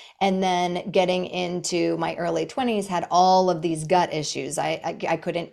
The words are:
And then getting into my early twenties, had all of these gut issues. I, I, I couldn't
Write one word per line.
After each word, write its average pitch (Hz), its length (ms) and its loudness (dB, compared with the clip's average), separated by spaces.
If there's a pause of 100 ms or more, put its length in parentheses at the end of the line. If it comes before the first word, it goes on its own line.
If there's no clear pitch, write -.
(220)
And 190 200 2
then 180 480 0
getting 180 340 2
into 170 720 -2
my 165 200 -4
early 165 280 -2
twenties, 214 420 -2
had 175 240 -2
all 185 380 6
of 170 140 0
these 160 240 -2
gut 175 260 4
issues. 147 460 -4
I, 156 260 -2
I, - 140 -6 (100)
I 165 80 0
couldn't 170 360 -6